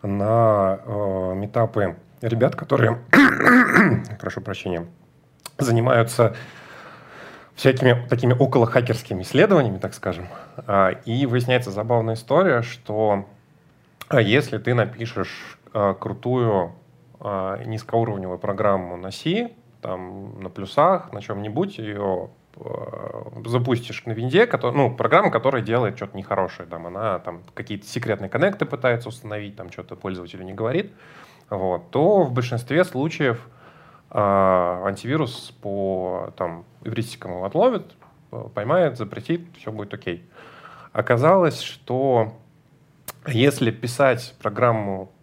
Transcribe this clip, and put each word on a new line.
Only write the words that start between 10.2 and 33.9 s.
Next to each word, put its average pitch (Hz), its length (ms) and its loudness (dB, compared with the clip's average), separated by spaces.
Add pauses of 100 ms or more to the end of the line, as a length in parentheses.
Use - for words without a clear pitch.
А, 98 240 4 (160)
и 123 200 0
выясняется 123 440 0
забавная 113 440 0
история, 139 480 2
что, 107 600 -2 (840)
а, 135 120 4
если 113 380 2
ты 120 160 0
напишешь, 110 840 -4 (140)
а, 101 220 2
крутую, 104 800 -2 (480)
а, 98 440 -6
низкоуровневую 110 760 -4
программу 98 600 -2
на 92 120 -10
C, 220 420 -4 (280)
там, 98 640 -10
на 95 80 -10
плюсах, 151 640 0
на 104 80 -10
чём-нибудь, 107 560 -6
её, 101 500 -4 (300)
э, - 880 -12
запустишь 123 600 -2
на 117 60 -6
винде, 127 340 4
кото-, 120 260 -2
ну, 135 220 2
программа, 170 360 4
которая 120 320 0
делает 110 340 0
что-то 101 200 -10
нехорошее, 95 520 -4
там, 85 180 -12
она 95 340 -4
там 85 200 -10 (140)
какие-то 104 320 -10
секретные 101 440 -4
коннекты 185 360 0
пытается 123 420 -2
установить, 104 480 -12
там, 90 140 -14
что-то 90 260 -16
пользователю 90 480 -10
не 95 100 -12
говорит, 131 380 -4 (580)
вот, 92 400 -4
то 180 320 4
в 131 100 0
большинстве 123 520 0
случаев, 135 540 -2 (720)